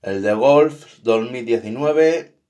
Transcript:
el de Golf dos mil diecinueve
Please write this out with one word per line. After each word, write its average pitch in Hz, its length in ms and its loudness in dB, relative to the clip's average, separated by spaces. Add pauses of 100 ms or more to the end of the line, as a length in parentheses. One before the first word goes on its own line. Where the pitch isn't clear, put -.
el 98 220 -8
de 104 100 0
Golf 143 680 0
dos 113 280 0
mil 127 140 -10
diecinueve 147 1040 -2